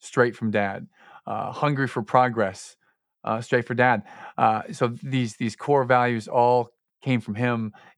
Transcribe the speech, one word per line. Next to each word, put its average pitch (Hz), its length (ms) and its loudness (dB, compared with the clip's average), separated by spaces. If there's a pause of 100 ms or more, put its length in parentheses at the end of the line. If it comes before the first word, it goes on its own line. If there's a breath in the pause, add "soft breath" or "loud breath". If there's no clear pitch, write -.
straight 120 340 0
from 110 160 -4
dad. 101 380 -2 (360 loud breath)
Uh, 107 280 -8
hungry 135 340 -2
for 120 160 -6
progress, 113 720 0 (480)
uh, 113 160 -4
straight 120 260 0
for 123 80 -4
dad. 120 280 4 (340 loud breath)
Uh, 110 260 2 (100)
so 131 160 -2 (140)
these, 131 340 -2
these 113 200 -6
core 143 280 0
values 123 440 2
all 123 420 2 (300)
came 127 200 0
from 107 140 -6
him. 117 380 -2 (260 loud breath)